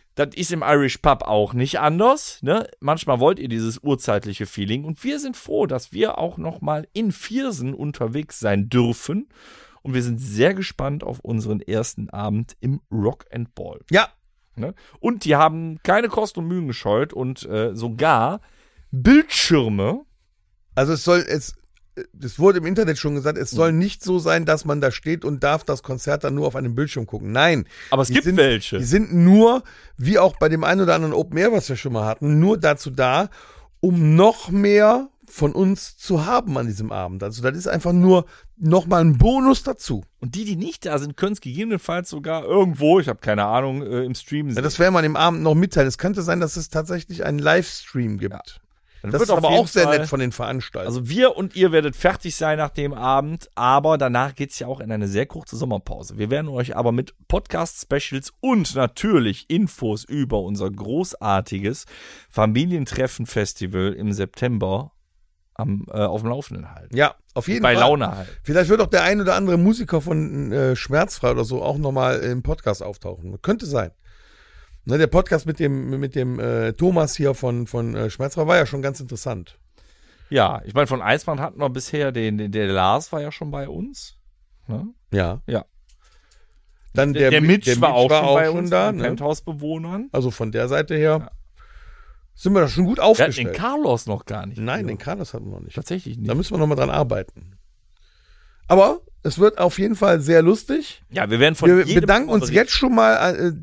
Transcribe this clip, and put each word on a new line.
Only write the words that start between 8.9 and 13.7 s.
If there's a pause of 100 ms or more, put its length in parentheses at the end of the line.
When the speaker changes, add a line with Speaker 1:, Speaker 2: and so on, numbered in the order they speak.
Speaker 1:
und
wir
sind
sehr
gespannt
auf
unseren
ersten
Abend
im (100)
Rock
and
Ball. (100)